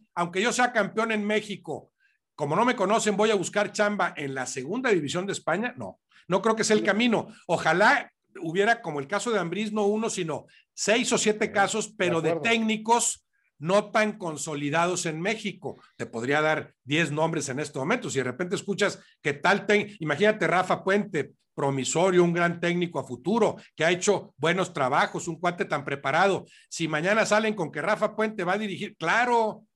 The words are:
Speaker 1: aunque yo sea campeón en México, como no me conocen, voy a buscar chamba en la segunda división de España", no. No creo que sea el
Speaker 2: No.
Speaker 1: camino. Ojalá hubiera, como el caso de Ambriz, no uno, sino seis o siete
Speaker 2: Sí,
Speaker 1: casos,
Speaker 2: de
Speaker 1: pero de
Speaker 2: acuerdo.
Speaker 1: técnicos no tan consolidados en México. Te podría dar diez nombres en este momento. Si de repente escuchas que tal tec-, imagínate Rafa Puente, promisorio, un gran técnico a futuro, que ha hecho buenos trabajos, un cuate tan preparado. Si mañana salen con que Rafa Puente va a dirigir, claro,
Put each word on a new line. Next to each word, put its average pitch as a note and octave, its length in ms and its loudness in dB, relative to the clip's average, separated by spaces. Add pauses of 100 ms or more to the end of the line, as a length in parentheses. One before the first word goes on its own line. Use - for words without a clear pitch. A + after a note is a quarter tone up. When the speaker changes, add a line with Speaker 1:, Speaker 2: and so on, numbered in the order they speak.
(160)
Speaker 1:
aunque F3 260 -2
yo A3+ 120 0
sea B3 180 2
campeón A3 400 0
en G#3+ 140 -2
México, G#3 680 -6 (440)
como D3 200 -2
no G#3+ 80 4
me B3 140 2
conocen, G3+ 400 2
voy G#3+ 140 4
a G#3+ 40 2
buscar G3+ 380 -2
chamba G3+ 420 0
en C#3 180 -6
la C3 120 -6
segunda G3+ 460 -4
división E3+ 340 0
de F#3+ 80 -4
España", E3 420 -2
no. G#2+ 240 -14 (300)
No F#3+ 120 2
creo A3 140 2
que A3 80 0
sea G#3+ 140 4
el G#3+ 60 0
Speaker 2:
No. - 20 -4
Speaker 1:
camino. G#3 420 2 (200)
Ojalá F3+ 640 4 (320)
hubiera, G3 400 2
como D3 200 -6
el C#3 60 -10
caso G#3 240 -2
de G#3 80 2
Ambriz, G3 340 -4
no G#3 140 2
uno, A3 220 0
sino D#3+ 360 -6 (280)
seis A#3+ 380 0
o G#3+ 60 4
siete G#3+ 300 0
Speaker 2:
Sí, - 40 -14
Speaker 1:
casos, G#3 380 0
Speaker 2:
de - 80 -20
Speaker 1:
pero E3+ 240 0
de D#3+ 80 0
Speaker 2:
acuerdo. E3 200 -2
Speaker 1:
técnicos A3+ 760 0 (360)
no G3+ 300 2
tan G#3+ 260 0
consolidados D#3+ 880 -2
en D#3+ 140 -4
México. G3 600 -6 (160)
Te A#2 80 -8
podría C#3 360 -2
dar D#3 320 0 (120)
diez D3 260 0
nombres D#3 380 -2
en B2+ 100 -6
este D3+ 180 -8
momento. F3+ 320 -2
Si B2+ 100 -2
de B2+ 40 0
repente F3+ 320 -4
escuchas F#3+ 480 -4 (180)
que D3 120 -2
tal G3 340 2
tec-, G#3 320 2
imagínate E3+ 480 2
Rafa F3+ 340 2
Puente, F#3+ 520 0 (200)
promisorio, D#3 720 2
un F3 80 4
gran E3+ 300 0
técnico F3 380 0
a - 40 -4
futuro, F#3+ 540 0 (180)
que D#3 80 -2
ha E3+ 80 4
hecho F3+ 460 0
buenos F3 340 0
trabajos, D3+ 560 0
un E3+ 140 -6
cuate F3 240 -2
tan C#3+ 180 -4
preparado. C#3+ 600 0 (240)
Si D#3+ 180 -4
mañana F3+ 380 2
salen G#3+ 280 2
con E3+ 160 -4
que D3 120 -8
Rafa G#3 340 -2
Puente G#3+ 300 -2
va F3+ 80 0
a G#3 40 0
dirigir, G3 380 -8
claro, A3 680 0 (100)